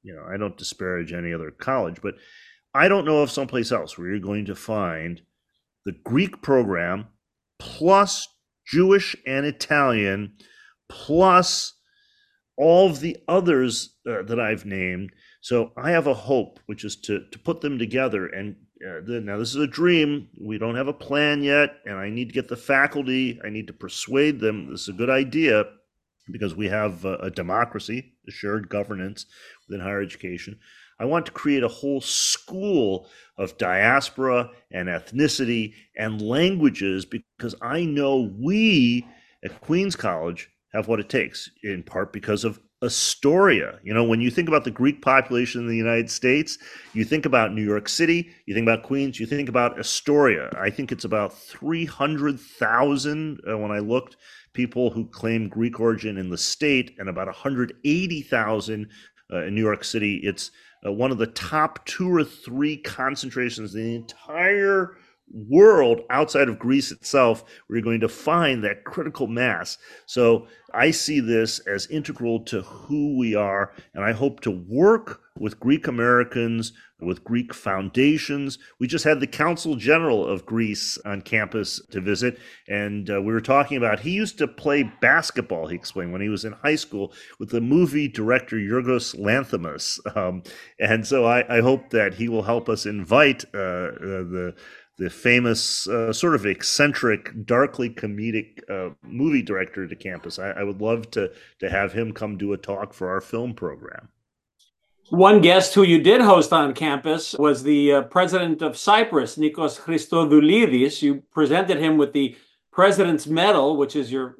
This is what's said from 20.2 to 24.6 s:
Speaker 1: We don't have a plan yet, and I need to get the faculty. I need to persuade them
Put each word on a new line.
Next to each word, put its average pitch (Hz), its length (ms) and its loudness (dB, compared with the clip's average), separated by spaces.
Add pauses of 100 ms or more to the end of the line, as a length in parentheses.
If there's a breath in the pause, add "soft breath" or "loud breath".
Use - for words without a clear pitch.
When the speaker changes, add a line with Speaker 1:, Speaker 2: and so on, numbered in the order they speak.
Speaker 1:
We 107 200 -8
don't 117 160 -4
have 135 120 -4
a 139 60 -6
plan 147 480 -2
yet, 143 440 2
and 104 120 -10
I 98 120 -6
need 117 200 -6
to - 40 -20
get 127 140 -4
the 123 80 -8
faculty. 131 880 -2
I 107 60 -10
need 107 180 -10
to 82 60 -18
persuade 135 680 -2
them 107 300 -4